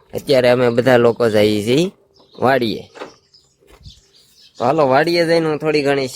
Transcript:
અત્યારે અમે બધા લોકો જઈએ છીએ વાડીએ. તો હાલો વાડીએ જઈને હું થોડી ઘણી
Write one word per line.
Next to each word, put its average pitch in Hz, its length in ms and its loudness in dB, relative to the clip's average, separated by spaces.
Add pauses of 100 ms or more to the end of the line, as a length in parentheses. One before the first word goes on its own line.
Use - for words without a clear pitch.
(160)
અત્યારે 127 360 0
અમે 123 200 2
બધા 120 340 2
લોકો 120 240 0
જઈએ 107 380 2
છીએ 160 240 0 (440)
વાડીએ. 120 480 -2 (1700)
તો - 60 -12
હાલો 147 200 0 (100)
વાડીએ 170 360 0
જઈને 165 200 0
હું 147 100 -4
થોડી 151 280 -2
ઘણી 139 280 -2